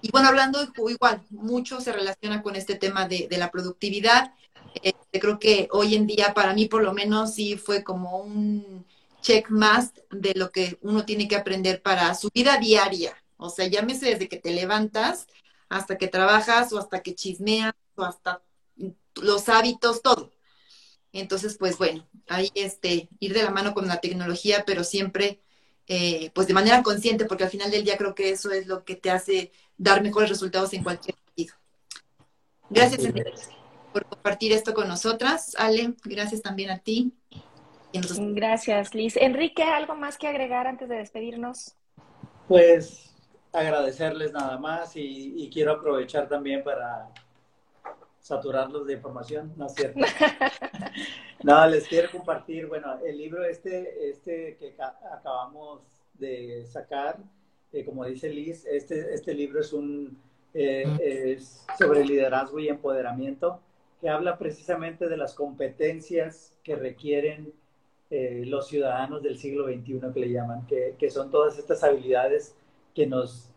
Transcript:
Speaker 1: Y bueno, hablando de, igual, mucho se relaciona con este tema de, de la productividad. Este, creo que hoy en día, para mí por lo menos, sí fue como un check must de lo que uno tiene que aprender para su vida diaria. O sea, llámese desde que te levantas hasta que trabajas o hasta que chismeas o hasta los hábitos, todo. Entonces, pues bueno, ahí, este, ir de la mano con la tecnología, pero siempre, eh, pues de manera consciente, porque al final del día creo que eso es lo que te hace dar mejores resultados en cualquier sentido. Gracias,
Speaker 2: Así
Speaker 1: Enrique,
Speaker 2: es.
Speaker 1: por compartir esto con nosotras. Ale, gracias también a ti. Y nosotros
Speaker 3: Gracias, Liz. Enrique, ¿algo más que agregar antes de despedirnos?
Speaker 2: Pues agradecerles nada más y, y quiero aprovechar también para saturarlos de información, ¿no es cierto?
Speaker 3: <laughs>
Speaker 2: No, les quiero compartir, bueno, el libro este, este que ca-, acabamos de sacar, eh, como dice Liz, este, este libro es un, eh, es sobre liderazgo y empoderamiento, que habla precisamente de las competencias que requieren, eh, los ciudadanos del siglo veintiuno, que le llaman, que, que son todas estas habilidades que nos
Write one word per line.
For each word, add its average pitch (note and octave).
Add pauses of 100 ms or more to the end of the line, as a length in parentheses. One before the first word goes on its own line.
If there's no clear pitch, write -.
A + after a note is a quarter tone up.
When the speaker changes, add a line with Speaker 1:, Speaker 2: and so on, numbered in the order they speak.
Speaker 1:
Y A3
bueno, C4+
hablando C4+
de, - (200)
igual, A#3
mucho B3
se B3
relaciona G#3
con G3+
este G3
tema G3
de, F3
de F3
la F3
productividad. G3+ (480)
Este, -
creo G#3
que G#3
hoy G#3+
en G#3+
día, G#3
para G3
mí G#3+
por A3
lo G3
menos, G#3+
sí G#3
fue G3+
como F#3
un G#3 (360)
check A3
must G#3+ (100)
de G3
lo F#3
que F3+
uno G#3
tiene G#3
que G#3
aprender F#3+
para F3+
su G#3
vida B3
diaria. G3 (220)
O E3+
sea, F#3
llámese A#3+
desde G3
que F3
te E3+
levantas G#3+ (420)
hasta F#3+
que F#3+
trabajas G#3+
o G#3
hasta F#3+
que F3+
chismeas G#3+ (220)
o F#3+
hasta F3+ (800)
los G3+
hábitos, A#3
todo. - (840)
Entonces, G3
pues F#3
bueno, E3 (200)
ahí, F#3
este, F3+ (100)
ir G3
de A3
la G3+
mano G3+
con F#3+
la F3
tecnología, F3+
pero F3+
siempre, G3 (460)
eh, F3
pues F#3
de F#3
manera A3
consciente, G#3+
porque F#3+
al F#3+
final G3+
del G#3
día G3+
creo G3
que G3
eso G3
es F#3+
lo F#3
que F#3+
te F#3
hace F#3 (260)
dar G3
mejores G#3
resultados F#3+
en F#3+
cualquier F3+ (100)
sentido. - (1160)
Gracias, B3
Speaker 2:
Así B2+
Speaker 1:
Enrique, -
Speaker 2:
es. - (420)
Speaker 1:
por G3+
compartir G#3
esto A3
con G#3
nosotras. A3+
Ale, A3+ (120)
gracias G#3
también G3
a F#3
ti. B3 (800)
Y F#3
nosotros F#3
Speaker 3:
Gracias, G#3+
Liz. A3
Enrique, C#4+
¿algo D#4
más C#4+
que D4+
agregar B3+
antes B3+
de A#3+
despedirnos? A#3 (720)
Speaker 2:
Pues E3+ (380)
agradecerles D#3
nada C3+
más E3
y, C3+
y D3
quiero D3+
aprovechar C#3+
también C#3
para A#2+ (1120)
saturarlos C#3
de C#3
información, C3+
¿no D3
es -
cierto? D3
Speaker 3:
<laughs> C4+ (1300)
Speaker 2:
No, D3
les D#3
quiero E3+
compartir, D#3+
bueno, C#3+
el D3+
libro D#3+
este, F3
este E3
que C#3
ca-, C3 (160)
acabamos C#3+ (320)
de A#2+
sacar, C#3 (560)
eh, C#3+
como C3
dice C3
Liz, D3+
este, D3+
este -
libro C#3+
es D3+
un, C#3+ (340)
eh, C3+
es - (140)
sobre D3
liderazgo C3+
y D3+
empoderamiento, C3+ (400)
que E3
habla F3
precisamente E3
de E3
las D3
competencias D#3 (100)
que D#3
requieren, D3 (600)
eh, B2
los C#3
ciudadanos C3+
del C3
siglo C#3
veintiuno, B2+
que C3+
le A#2+
llaman, A#2+
que, B2+
que C#3+
son C#3
todas D3
estas D3+
habilidades C3 (380)
que D3
nos -